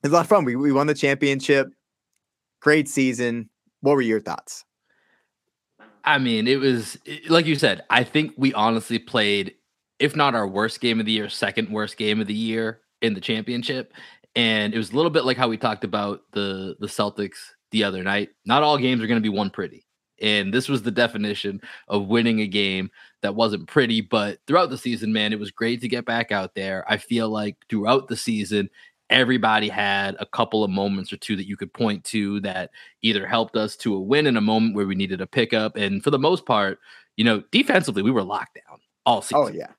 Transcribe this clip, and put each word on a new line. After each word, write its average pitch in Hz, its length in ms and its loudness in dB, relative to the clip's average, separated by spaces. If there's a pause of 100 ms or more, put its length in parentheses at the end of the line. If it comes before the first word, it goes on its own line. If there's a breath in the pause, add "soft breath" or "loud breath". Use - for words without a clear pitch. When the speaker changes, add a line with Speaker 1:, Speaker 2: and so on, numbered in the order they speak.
Speaker 1:
it 151 60 0
was 143 60 6
a - 20 10
lot 170 60 10
of 170 80 -2
fun. 196 160 6
We, 120 100 0
we 143 160 2
won 139 160 4
the 151 60 2
championship. 139 720 2 (920)
Great 151 260 4
season. 120 640 -2 (320)
What 143 140 4
were 135 60 2
your 110 200 0
thoughts? - 420 -12 (1400)
Speaker 2:
I 143 160 4
mean, 113 280 0
it 135 120 4
was, 123 460 0
it, 151 260 -6
like 165 160 6
you 156 80 2
said, 113 340 0
I 123 140 4
think 151 340 0
we 131 160 2
honestly 113 460 0
played, 104 560 0 (420)
if 143 180 0
not 143 200 2
our 107 120 0
worst 104 320 -2
game 117 200 0
of 107 80 -2
the 110 40 0
year, 107 180 -2
second 107 420 -4
worst 107 260 -6
game 107 240 -2
of 101 60 -4
the 104 60 -4
year 113 480 -4 (200)
in 113 140 0
the 95 60 -10
championship. 120 720 -6 (440 loud breath)
And 110 380 0
it 113 40 -2
was 101 140 -4
a 113 40 -6
little 165 140 2
bit 147 160 0
like 127 120 0
how 127 100 2
we 110 100 -2
talked 110 260 -2
about 101 380 -4 (100)
the, 95 480 -6
the 104 80 -8
Celtics 101 500 -6 (340)
the 107 120 2
other 95 200 -2
night. 101 260 -2 (160)
Not 123 160 2
all 151 160 4
games 123 240 0
are 110 60 -4
gonna 117 120 2
be 107 100 0
won 101 200 -2
pretty. - 380 -10 (340)
And 104 320 0
this 131 160 0
was 131 140 -2
the 117 80 -2
definition 104 680 -2 (280 loud breath)
of 101 200 -2
winning 113 320 2
a 107 80 -2
game 95 440 -2 (300 soft breath)
that 101 140 -2
wasn't 104 320 0
pretty. 117 340 2
But 101 440 -2
throughout 170 240 2
the 127 80 -8
season, 113 340 -4
man, 107 220 0
it 104 60 -6
was 101 120 -8
great 117 300 -4
to 123 60 -6
get 120 180 -4
back 117 260 -2
out 95 220 -4
there. 95 340 -6
I 107 100 2
feel 113 320 -2
like 107 280 -4 (100)
throughout 117 400 0
the 117 80 -4
season, 104 540 -2 (400 soft breath)
everybody 113 600 2
had 98 500 -2
a 101 60 -8
couple 110 380 -2
of 98 80 -2
moments 98 420 -2
or 101 40 -14
two - 180 -4
that 95 120 -8
you 101 100 -8
could 95 160 -12
point 104 320 -2
to 101 340 -2
that 92 320 -6 (300 loud breath)
either 101 260 0
helped 113 280 0
us 107 200 -2
to 110 180 -2
a 95 80 -2
win 139 240 2
in 123 120 2
a 107 40 2
moment 110 320 2
where 101 140 -2
we 98 80 -2
needed 92 260 -4
a 92 60 -8
pickup. 110 480 0
And 98 260 -2
for 143 100 0
the 143 60 2
most 165 280 0
part, 101 340 0 (380 soft breath)
you 110 80 2
know, 110 260 2
defensively, 185 500 2
we 107 80 2
were 117 140 0
locked 95 320 -8
down - 240 -20 (260)
all 110 160 4
season. 147 220 2
Speaker 1:
Oh, 120 60 0
yeah. - 180 -10 (120)